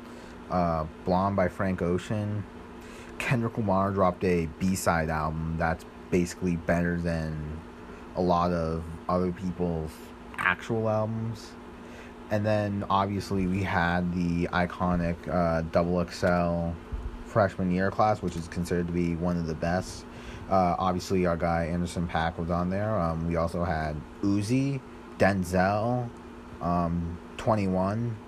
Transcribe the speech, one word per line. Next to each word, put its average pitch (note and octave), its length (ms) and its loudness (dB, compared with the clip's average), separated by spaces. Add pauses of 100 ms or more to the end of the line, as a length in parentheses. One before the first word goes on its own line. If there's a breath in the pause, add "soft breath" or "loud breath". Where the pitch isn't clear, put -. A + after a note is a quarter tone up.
(500 loud breath)
uh, E2 360 2 (180)
Blonde F#2+ 320 2
by F#2 100 4
Frank F#2 360 -2
Ocean. G#2 600 0 (760 loud breath)
Kendrick A#2 380 0
Lamar G2 360 2
dropped F#2+ 320 2
a F2 220 4 (120)
B-side F2+ 500 2
album D#2+ 480 -2
that's E2 280 0 (260)
basically F2+ 460 2
better F2 420 2
than D#2 640 -4 (560 loud breath)
a - 40 2
lot F2+ 300 4
of E2 320 0 (260)
other F2+ 220 4
people's F2 640 -2 (440)
actual A2 520 0
albums. A2+ 640 -2 (800 loud breath)
And G#2 120 2
then, G#2 460 2
obviously, G2 560 2
we F#2 160 2
had F2 500 2
the E2+ 360 2
iconic, F2 680 2 (120)
uh, E2 420 2
double F2 300 4
X - 240 -2
L E2+ 500 2 (520)
freshman F#2+ 440 2
year F#2 200 2
class, G#2+ 300 2
which F2 160 -2
is E2 120 -6
considered F2 400 -2
to E2+ 40 -4
be E2+ 220 2
one F2 220 0
of E2+ 100 -2
the D#2 80 -2
best. E2+ 500 -2 (460 loud breath)
Uh, F2+ 260 4
obviously, F2+ 480 0
our E2+ 120 2
guy E2+ 300 2
Anderson E2+ 420 -2
.Paak E2 280 0
was E2+ 140 -2
on F2 180 2
there. G#2 300 0
Um, E2 300 0
we E2+ 80 0
also E2 260 0
had D#2 320 0 (280)
Uzi, B2 580 2 (380)
Denzel, G2+ 920 2 (500)
um, E2+ 580 0 (200)
Twenty-one, G#2 760 0 (140)